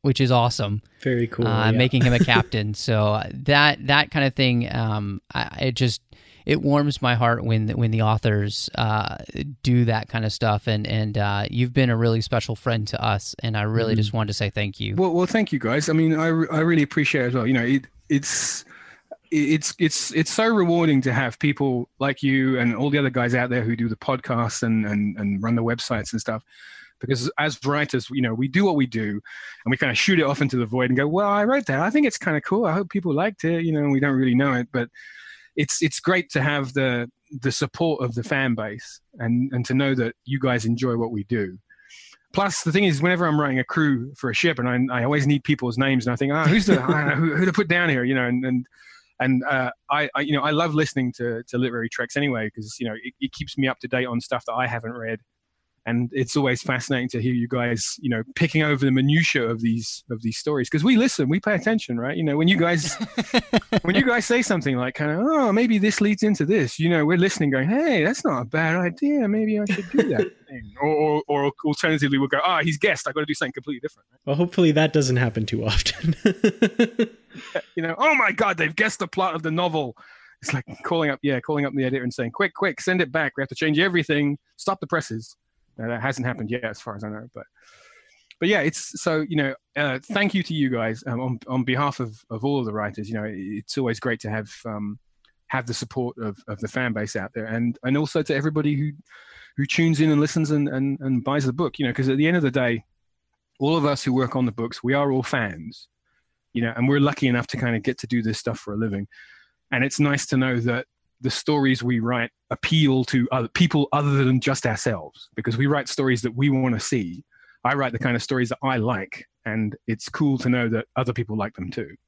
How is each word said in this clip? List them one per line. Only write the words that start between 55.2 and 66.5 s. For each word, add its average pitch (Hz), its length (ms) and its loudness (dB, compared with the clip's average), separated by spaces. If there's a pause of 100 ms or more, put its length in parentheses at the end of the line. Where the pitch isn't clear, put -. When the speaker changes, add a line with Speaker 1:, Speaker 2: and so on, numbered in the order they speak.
Speaker 3:
And 120 260 0
it's 131 220 -2
always 131 280 0
fascinating 127 460 -2
to 117 120 -4
hear 123 140 0
you 120 120 0
guys, 120 540 -4
you 123 80 -2
know, 113 140 0 (100)
picking 156 300 2
over 143 200 2
the 135 80 4
minutiae 135 560 2
of 113 140 -2
these, 113 480 -2
of 113 140 -6
these 113 120 -2
stories, 143 320 -2
'cause 156 160 0
we 240 140 6
listen, 220 320 2
we 180 100 2
pay 214 140 0
attention, 185 460 0
right? 131 180 -4
You 165 60 -2
know, 147 140 2
when 165 100 4
you 190 100 6
guys, 165 380 0
Speaker 1:
<laughs> - 880 -2
Speaker 3:
when 185 120 2
you 262 80 4
guys 240 220 2
say 240 160 2
something 147 360 0
like, 127 180 -2
kinda, 151 260 -2
"Oh, 277 300 2
maybe 226 260 4
this 202 240 2
leads 208 220 2
into 208 200 2
this," 160 360 2